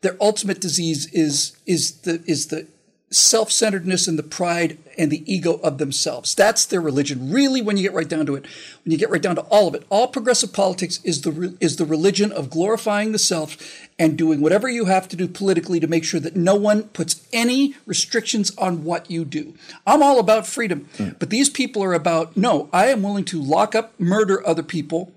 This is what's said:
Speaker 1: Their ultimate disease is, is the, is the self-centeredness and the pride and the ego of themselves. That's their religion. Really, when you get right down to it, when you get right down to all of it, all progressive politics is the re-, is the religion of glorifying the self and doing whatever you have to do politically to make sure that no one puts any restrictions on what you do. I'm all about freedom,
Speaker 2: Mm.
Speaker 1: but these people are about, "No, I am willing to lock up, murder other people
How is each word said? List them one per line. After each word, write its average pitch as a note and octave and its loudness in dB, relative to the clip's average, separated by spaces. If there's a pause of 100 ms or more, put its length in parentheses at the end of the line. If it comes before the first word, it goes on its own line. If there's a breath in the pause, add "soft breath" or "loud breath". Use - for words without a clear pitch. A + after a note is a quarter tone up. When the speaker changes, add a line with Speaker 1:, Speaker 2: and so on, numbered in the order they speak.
Speaker 1:
Their F#3 -2
ultimate G#3 0
disease E3 -4
is, D3+ 0
is - -2
the, E3 -4
is D#3 -2
the D#3+ -8 (420)
self-centeredness G3 2
and D#3+ -2
the D3+ -6
pride E3+ -2 (220)
and D#3 2
the D3+ -4 (100)
ego E3 0
of C#3+ -2
themselves. C#3 -4
That's A3 4
their F#3 -2
religion. C#3 -2
Really, C4 2
when G3+ 0
you F#3+ 0
get F#3+ -2
right D#3+ -2
down D#3 -2
to C#3 -2
it, C#3 -12 (400 loud breath)
when D#3+ -2
you D#3 0
get G#3+ 0
right F#3 0
down F3+ 0
to - -4
all G3+ 4
of C#3+ -6
it, - -8
all A3 2
progressive A3+ 0
politics F#3 -2
is D#3+ -2
the F3+ -2
re-, F3+ -6
is D3+ 0
the E3+ -2
religion F3 2
of C#3 -6
glorifying G#3+ 0
the G#3+ 0
self D#3 -2 (420 loud breath)
and D#3 2
doing D#3+ 2
whatever G3 4
you A#3 -2
have F#3 2
to - -14
do F3+ -2
politically F3+ 0
to D3+ 0
make D#3+ 0
sure D#3+ -2
that D#3+ -6
no F#3 4
one G#3 2
puts - -8
any B3+ 2 (120)
restrictions G#3+ -2
on F3 -2
what E3+ -4
you E3 -4
do. D3+ -8 (320 loud breath)
I'm C#4 6
all C#4 6
about G#3+ 4
freedom, F#3 -4 (100)
Speaker 2:
Mm. - -6
Speaker 1:
but - -4
these B3+ 2
people A#3 -2
are F#3 0
about, E3 0
"No, G#3+ 2
I G3 4
am B3+ 2
willing G3+ -2
to E3 -6
lock F3 0
up, A3 -2
murder F#3+ 2
other E3 0
people E3 -6